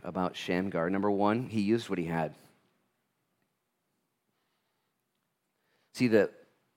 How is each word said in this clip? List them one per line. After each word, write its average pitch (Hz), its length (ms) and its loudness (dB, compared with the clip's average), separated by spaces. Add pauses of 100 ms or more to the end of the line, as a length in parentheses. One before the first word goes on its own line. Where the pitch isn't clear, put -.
about 90 320 -4
Shamgar, 90 540 -2
number 98 200 0
one, 104 380 0
he 110 120 -2
used 113 280 0
what 95 100 -2
he 87 60 -2
had. 82 300 -2 (3500)
See, 127 120 2
the 107 240 6 (460)